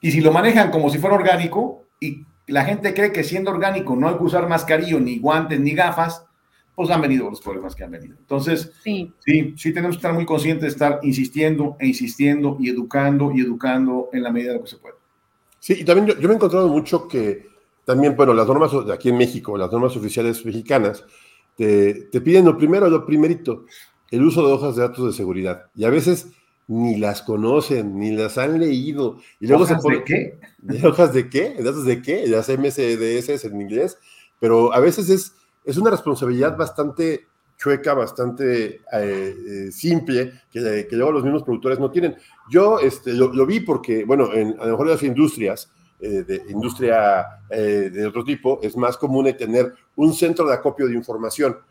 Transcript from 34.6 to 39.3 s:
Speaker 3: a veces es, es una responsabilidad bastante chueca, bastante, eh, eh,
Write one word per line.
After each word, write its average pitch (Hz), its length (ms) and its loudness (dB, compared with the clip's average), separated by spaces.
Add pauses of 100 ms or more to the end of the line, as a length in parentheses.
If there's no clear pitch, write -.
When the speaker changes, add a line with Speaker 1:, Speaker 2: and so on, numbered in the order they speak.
Speaker 3:
a 123 60 6
veces 170 280 2
es, 190 240 0 (320)
es 143 140 -4
una 220 120 4
responsabilidad 127 680 -2
bastante 151 680 -4 (300)
chueca, 143 380 0
bastante, 123 720 -2
eh, - 140 -12 (120)
eh, 98 800 -6